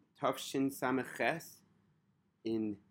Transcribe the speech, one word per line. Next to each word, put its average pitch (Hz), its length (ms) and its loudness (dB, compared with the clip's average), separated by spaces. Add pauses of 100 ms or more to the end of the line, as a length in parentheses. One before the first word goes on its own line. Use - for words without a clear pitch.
(220)
Tafshin 135 500 2
Samech 131 460 0
Ches, 139 440 0 (840)
in 110 320 -2 (140)